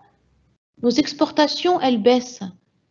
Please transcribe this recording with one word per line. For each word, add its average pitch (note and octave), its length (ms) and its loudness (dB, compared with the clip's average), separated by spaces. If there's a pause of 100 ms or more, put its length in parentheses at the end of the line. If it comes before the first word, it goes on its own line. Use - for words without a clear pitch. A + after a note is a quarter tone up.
(840)
Nos A#3+ 80 2
exportations, D4+ 880 0
elles B3 200 0
baissent. B3 440 0 (460)